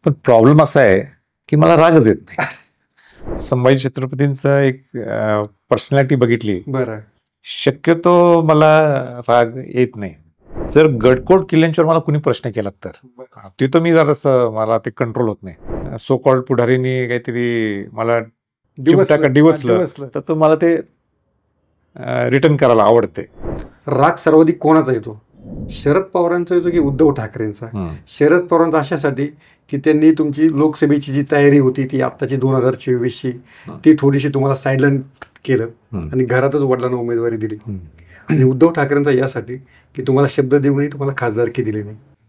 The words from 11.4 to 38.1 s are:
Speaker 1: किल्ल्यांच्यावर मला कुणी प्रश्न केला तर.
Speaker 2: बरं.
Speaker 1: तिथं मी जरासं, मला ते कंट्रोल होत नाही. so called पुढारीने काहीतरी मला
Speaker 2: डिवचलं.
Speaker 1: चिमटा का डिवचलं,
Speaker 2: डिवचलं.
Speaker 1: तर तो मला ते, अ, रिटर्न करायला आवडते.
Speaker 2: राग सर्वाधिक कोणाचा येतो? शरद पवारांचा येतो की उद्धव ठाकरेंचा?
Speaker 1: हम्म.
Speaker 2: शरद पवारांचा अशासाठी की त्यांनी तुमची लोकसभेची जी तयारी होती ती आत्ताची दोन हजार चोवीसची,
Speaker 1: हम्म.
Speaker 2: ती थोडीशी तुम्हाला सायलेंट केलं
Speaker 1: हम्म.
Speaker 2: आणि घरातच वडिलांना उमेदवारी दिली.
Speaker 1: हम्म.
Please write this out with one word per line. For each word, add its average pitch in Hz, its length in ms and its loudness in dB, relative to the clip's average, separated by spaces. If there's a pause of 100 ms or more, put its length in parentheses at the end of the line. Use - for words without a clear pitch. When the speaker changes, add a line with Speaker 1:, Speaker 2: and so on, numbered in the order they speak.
Speaker 1:
किल्ल्यांच्यावर 160 400 0
मला 160 100 2
कुणी 151 200 -4
प्रश्न 127 300 -4
केला 101 200 -6 (140)
तर. 92 60 -12 (140)
Speaker 2:
बरं. 123 440 -20 (120)
Speaker 1:
तिथं 135 200 0
मी 170 120 0
जरासं, 143 640 2
मला 110 240 -2
ते 117 120 -6
कंट्रोल 117 380 -4
होत 101 160 -8
नाही. 90 120 -16 (360)
so - 340 -4
called 131 160 2
पुढारीने 127 680 -2
काहीतरी 117 840 -6
मला 113 260 -2
Speaker 2:
डिवचलं. 143 840 -2
Speaker 1:
चिमटा 151 180 2
का 151 60 2
डिवचलं, 139 500 2
Speaker 2:
डिवचलं. 143 380 -6
Speaker 1:
तर 143 120 -6
तो 160 80 -4
मला 156 200 2
ते, 165 220 0 (1160)
अ, 123 340 -4
रिटर्न 143 260 2
करायला 120 280 4
आवडते. 113 380 2 (680)
Speaker 2:
राग 139 280 0
सर्वाधिक 160 420 2
कोणाचा 151 360 2
येतो? 107 280 -8 (500)
शरद 151 300 -2
पवारांचा 175 540 -4
येतो 175 160 0
की 170 80 0
उद्धव 139 320 0
ठाकरेंचा? 110 540 -8
Speaker 1:
हम्म. 95 300 -10 (120)
Speaker 2:
शरद 160 340 0
पवारांचा 165 380 0
अशासाठी 143 460 -4 (440)
की 139 80 -6
त्यांनी 156 340 2
तुमची 156 460 0
लोकसभेची 147 560 0
जी 143 180 -2
तयारी 143 280 4
होती 131 320 0
ती 131 100 -4
आत्ताची 131 360 -6
दोन 131 180 -2
हजार 127 180 0
चोवीसची, 123 560 -6
Speaker 1:
हम्म. - 560 -18
Speaker 2:
ती 156 140 8
थोडीशी 139 300 0
तुम्हाला 135 260 -2
सायलेंट 135 480 0 (420)
केलं 120 180 -2
Speaker 1:
हम्म. 98 480 -12
Speaker 2:
आणि 127 120 -2
घरातच 127 380 0
वडिलांना 123 360 -2
उमेदवारी 117 400 -4
दिली. 107 180 -8
Speaker 1:
हम्म. 104 240 -14 (500)